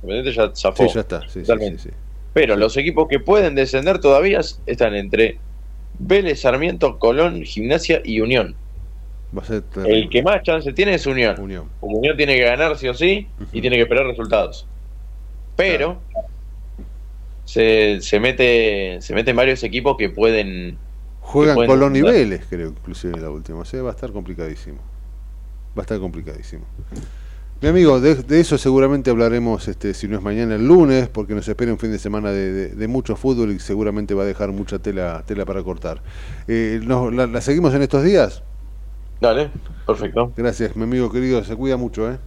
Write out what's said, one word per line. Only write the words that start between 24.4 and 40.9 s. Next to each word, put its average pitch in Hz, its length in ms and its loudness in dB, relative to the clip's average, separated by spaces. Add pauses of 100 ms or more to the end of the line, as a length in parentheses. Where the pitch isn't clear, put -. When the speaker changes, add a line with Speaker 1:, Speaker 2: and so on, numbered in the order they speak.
Speaker 2:
Va - 40 -6
a - 0 -
estar 107 180 -4
complicadísimo. 80 680 -10 (960)
Mi 143 100 2
amigo, 160 300 8
de, 143 160 6
de 139 240 4
eso 156 180 4
seguramente 135 520 4
hablaremos, 117 580 2
este, 101 280 -4
si - 120 -8
no 104 100 -2
es 92 60 -4
mañana, 107 320 0
el 113 120 2
lunes, 139 420 8
porque 107 240 -4
nos 104 140 -4
espera 117 240 0
un 107 80 -2
fin 113 120 -2
de 104 60 -4
semana 104 340 -4
de, 98 200 -2
de, 95 180 -4
de 107 180 -6
mucho 123 280 -2
fútbol 117 360 0
y 92 80 -4
seguramente 104 540 -2
va 98 100 0
a - 40 0
dejar 98 240 -4
mucha 98 260 -6
tela, 90 480 -4
tela 101 180 -6
para 95 200 -6
cortar. 85 380 -8 (460)
Eh, 113 360 -2
nos, 123 300 0
la, 127 120 2
¿la 117 160 -4
seguimos 147 320 2
en 139 80 2
estos 139 220 2
días? 165 400 4 (760)
Speaker 1:
Dale, 120 300 2 (380)
perfecto. 110 500 0
Speaker 2:
Gracias, 117 380 -2
mi 110 80 -2
amigo 120 280 0